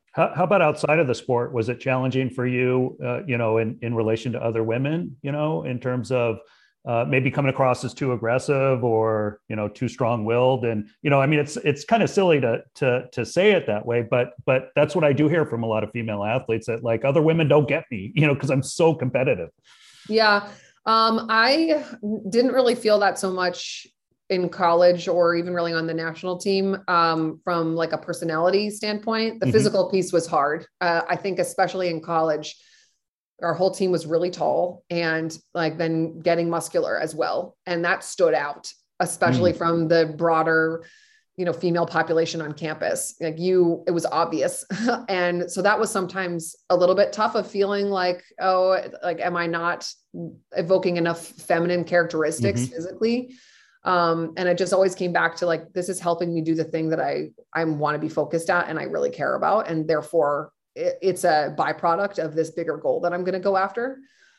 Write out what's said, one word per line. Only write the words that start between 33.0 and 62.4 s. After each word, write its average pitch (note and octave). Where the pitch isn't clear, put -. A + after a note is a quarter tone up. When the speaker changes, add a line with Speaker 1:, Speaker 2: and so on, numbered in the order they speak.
Speaker 2:
our E3+
whole F#3
team F#3
was D#3
really E3
tall E3+
and, D#3+
like, D#3+
then E3
getting E3+
muscular E3
as D#3
well. -
And F3
that F3
stood E3
out, D3
especially E3+
Speaker 1:
Mm. E3+
Speaker 2:
from E3+
the D#3+
broader, D#3+
you F#3
know, F3
female E3+
population E3
on D3+
campus. -
Like, D#3+
you, F3
it -
was E3+
obvious. D#3+
<laughs> A3+
And F3
so G3
that G3+
was A3
sometimes F3+
a F3+
little F3+
bit G3
tough A3
of G3+
feeling G3+
like, F3+
"Oh, F#3
like, E3+
am F3
I E3+
not E3+
evoking F3+
enough E3
feminine F3
characteristics D#3
Speaker 1:
Mm-hmm. C3
Speaker 2:
physically?" A3+
Um, E3
and F3+
it F3
just F#3
always F#3+
came F3+
back E3
to, F3
like, E3
this F3+
is F3+
helping E3+
me E3
do D#3+
the D#3+
thing D#3+
that D#3
I, D3
I D#3+
wanna D3
be D#3
focused D#3+
at F3
and D#3
I C#3+
really C#3+
care C#3
about. E3+
And D#3+
therefore D3+
it, F3
it's F3+
a D3+
byproduct E3+
of D#3
this D#3+